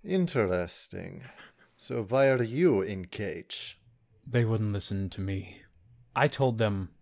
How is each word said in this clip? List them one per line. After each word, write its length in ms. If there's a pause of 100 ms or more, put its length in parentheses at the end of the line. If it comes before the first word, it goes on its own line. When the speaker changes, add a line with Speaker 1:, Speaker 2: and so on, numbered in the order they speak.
Speaker 1:
Interesting. 1200 (540)
So 260
why 260
are 140
you 380
in 240
cage? 760 (480)
Speaker 2:
They 160
wouldn't 300
listen 380
to 100
me. 400 (540)
I 120
told 300
them 320 (120)